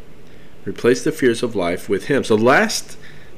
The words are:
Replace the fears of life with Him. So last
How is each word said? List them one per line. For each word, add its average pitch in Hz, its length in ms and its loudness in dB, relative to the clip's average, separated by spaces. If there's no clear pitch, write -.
Replace 120 360 2
the 151 100 0
fears 120 300 2
of 113 140 -2
life 87 320 0
with 98 200 0
Him. 135 140 2
So 117 120 2
last 139 640 2